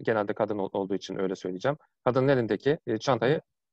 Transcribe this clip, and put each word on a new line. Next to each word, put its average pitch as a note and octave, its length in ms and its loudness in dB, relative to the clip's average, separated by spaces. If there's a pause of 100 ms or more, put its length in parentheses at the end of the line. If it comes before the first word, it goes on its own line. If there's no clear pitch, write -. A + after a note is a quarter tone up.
genelde G#2+ 320 0
kadın G#2+ 240 -2
ol-, G2 160 -2
olduğu G2 220 -2
için F#2 240 -6
öyle F#2+ 160 -2
söyleyeceğim. F#2+ 420 -4 (280)
Kadının B2+ 220 4
elindeki, B2+ 600 2
e, A2+ 100 0
çantayı B2+ 440 2 (320)